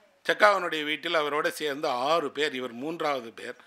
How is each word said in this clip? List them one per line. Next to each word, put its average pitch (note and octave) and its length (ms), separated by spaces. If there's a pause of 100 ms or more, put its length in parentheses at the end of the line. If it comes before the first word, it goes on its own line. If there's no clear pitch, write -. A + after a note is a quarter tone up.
(260)
செக்காவனுடைய E3+ 580
வீட்டில் D3+ 300
அவரோட D3+ 360
சேர்ந்து D3+ 380
ஆறு C#3+ 440
பேர், C#3+ 220
இவர் B2+ 180
மூன்றாவது C#3 600
பேர், A2+ 240 (100)